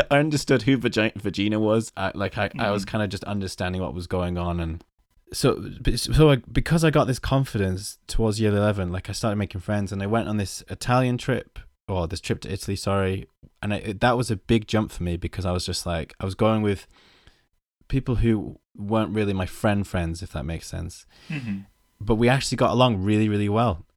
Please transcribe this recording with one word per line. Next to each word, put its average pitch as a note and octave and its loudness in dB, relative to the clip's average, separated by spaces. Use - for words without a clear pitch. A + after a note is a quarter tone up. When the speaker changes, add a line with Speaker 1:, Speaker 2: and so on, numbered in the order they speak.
Speaker 1:
I C#3+ 6
understood D3 2
who C3 6
Virgi-, A2+ 0
Virginia G#2 0
was. A2 2
I, F#2+ -2
like, F#2+ -4
I, G2+ 0
I A2 0
was G2+ 0
Speaker 2:
Mm-hmm. G2+ -10
Speaker 1:
kinda G#2+ 0
just F#2+ -6
understanding F#2 -4
what C#2+ -4
was F2 -8
going F2+ -2
on, F2 -2
and E2 -6
so, - 2
b-, - 2
so D3 6
I, C3+ 6
because - 0
I E3 6
got D3 4
this B2 0
confidence G2+ -2
towards A2 0
year G#2+ 4
eleven, G#2 2
like, F2+ -6
I G2+ -6
started G#2+ -2
making G2+ -2
friends, G#2 -2
and G2 -4
I G2 -2
went A2 0
on G#2+ 0
this G2 -4
Italian B2 2
trip, - -4
or F2+ 0
this E2+ -8
trip - -4
to - -10
Italy, G2 -4
sorry, G2 0
and G#2 -2
I, G2+ -2
it, G2+ -8
that B2 4
was B2 -2
a G#2+ -2
big A2+ 2
jump A2 0
for - -8
me F2 -2
because F2+ -6
I F2+ 0
was F2+ -2
just, F2 -6
like, E2+ -6
I - -6
was G2 -4
going A2 4
with G2+ 0
people C3 0
who A2+ 2
weren't G#2 -2
really G#2 0
my F#2 0
friend G2+ 0
friends, E2 -4
if F2 -10
that C2+ -6
makes D#2+ -6
sense. - -10
Speaker 2:
Mm-hmm. A#2 -6
Speaker 1:
But G#2+ 0
we A#2 4
actually B2+ 0
got B2+ 2
along A2+ 4
really, G#2+ 4
really G#2 0
well. G#2+ 0